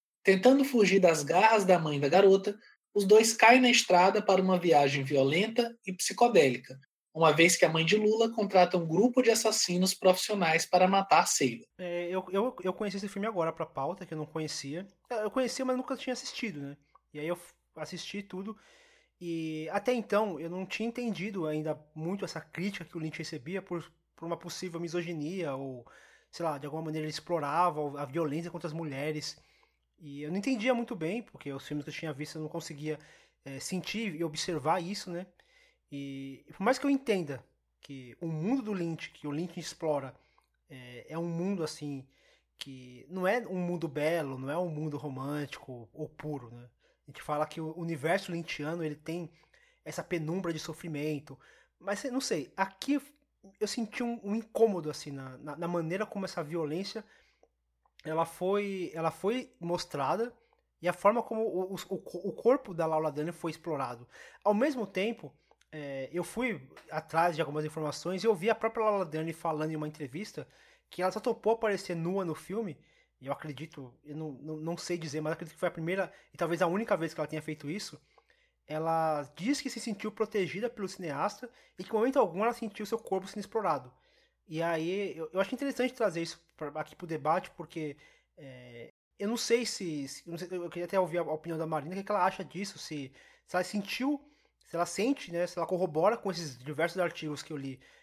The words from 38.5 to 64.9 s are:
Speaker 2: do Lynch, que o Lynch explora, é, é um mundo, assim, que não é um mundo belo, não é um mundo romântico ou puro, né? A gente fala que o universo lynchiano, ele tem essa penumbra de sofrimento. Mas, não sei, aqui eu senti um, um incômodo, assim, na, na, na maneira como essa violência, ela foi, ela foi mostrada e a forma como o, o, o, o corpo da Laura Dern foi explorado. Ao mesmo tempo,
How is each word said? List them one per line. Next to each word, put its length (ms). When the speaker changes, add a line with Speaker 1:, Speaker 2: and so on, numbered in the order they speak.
Speaker 2:
do 100
Lynch, 380
que 160
o 40
Lynch 280
explora, 560
é, 400
é 100
um 100
mundo, 360
assim, 420
que 520
não 160
é 140
um 180
mundo 300
belo, 500
não 120
é 60
um 140
mundo 260
romântico 960
ou 160
puro, 420
né? 180
A 40
gente 120
fala 240
que 140
o 160
universo 540
lynchiano, 540
ele 100
tem 380
essa 200
penumbra 480
de 80
sofrimento. 760
Mas, 280
não 160
sei, 360
aqui 440
eu 80
senti 340
um, 220
um 140
incômodo, 520
assim, 220
na, 280
na, 180
na 100
maneira 400
como 180
essa 200
violência, 600
ela 200
foi, 680
ela 160
foi 480
mostrada 760
e 80
a 40
forma 280
como 220
o, 320
o, 20
o, 400
o 40
corpo 400
da 140
Laura 240
Dern 220
foi 180
explorado. 560
Ao 100
mesmo 320
tempo, 480